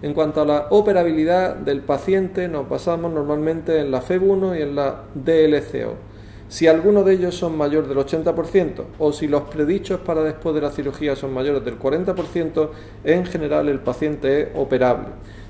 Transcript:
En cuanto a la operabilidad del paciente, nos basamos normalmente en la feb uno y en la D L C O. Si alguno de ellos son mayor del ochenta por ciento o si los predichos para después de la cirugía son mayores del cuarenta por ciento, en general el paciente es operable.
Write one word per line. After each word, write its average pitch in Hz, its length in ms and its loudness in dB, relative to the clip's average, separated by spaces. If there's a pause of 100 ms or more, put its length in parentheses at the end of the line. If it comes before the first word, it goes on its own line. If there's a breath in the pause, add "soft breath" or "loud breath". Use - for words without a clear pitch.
En 147 100 -4
cuanto 156 280 0
a 151 40 4
la 147 240 2
operabilidad 180 840 2
del 143 260 -2
paciente, 180 640 -2
nos 156 220 -6
basamos 165 420 -2
normalmente 156 680 0
en 143 100 -2
la 127 120 0
feb 180 200 0
uno 190 340 2
y 156 60 -2
en 143 140 -4
la 139 300 -2 (100)
D 156 300 6
L 147 180 6
C 117 220 -6
O. 113 80 -6 (560 loud breath)
Si - 180 4
alguno 185 360 6
de 190 100 6
ellos 180 200 0
son 165 240 -2
mayor 147 300 0
del 135 100 -2
ochenta 160 380 0
por 165 100 -2
ciento - 400 0 (140)
o 151 120 4
si 151 160 -4
los 143 160 2
predichos 175 580 -2
para 160 200 -2
después 156 320 -2
de 147 80 0
la 147 80 -2
cirugía 143 460 -4
son 135 180 -6
mayores 131 320 0
del 120 120 -6
cuarenta 165 360 -2
por 151 120 -4
ciento, 160 460 -2 (320 loud breath)
en 175 220 2
general 151 420 -2
el 139 120 0
paciente 147 640 0
es - 120 -2
operable. 127 540 0 (420 loud breath)